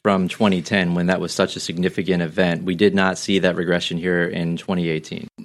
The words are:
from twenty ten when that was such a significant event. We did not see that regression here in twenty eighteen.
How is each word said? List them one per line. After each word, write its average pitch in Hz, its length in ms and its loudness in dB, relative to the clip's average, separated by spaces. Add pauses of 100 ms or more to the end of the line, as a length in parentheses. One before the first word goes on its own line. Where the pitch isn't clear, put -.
from 95 240 4
twenty 95 340 2
ten 90 320 2
when 87 140 0
that 90 120 2
was 87 140 -4
such 95 220 2
a 85 40 -8
significant 90 640 -2
event. 85 400 0
We 92 140 -2
did 98 180 4
not 95 240 0
see 98 220 0
that 87 160 2
regression 87 420 -2
here 87 300 0
in 87 300 -4
twenty 87 320 -2
eighteen. - 380 -6 (180)